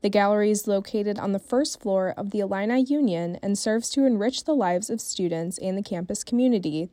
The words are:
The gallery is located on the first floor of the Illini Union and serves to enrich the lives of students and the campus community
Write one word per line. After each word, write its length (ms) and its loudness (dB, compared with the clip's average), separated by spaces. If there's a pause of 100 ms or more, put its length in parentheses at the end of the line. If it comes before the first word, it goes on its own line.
The 80 -2
gallery 420 4
is 160 0
located 520 -2
on 140 -2
the 60 0
first 420 -2
floor 360 0
of 140 -6
the 100 -2
Illini 420 2
Union 600 0
and 140 0
serves 340 -2
to 140 2
enrich 400 2
the 100 0
lives 360 0
of 100 -4
students 580 -4
and 200 -4
the 40 -4
campus 420 -6
community 680 0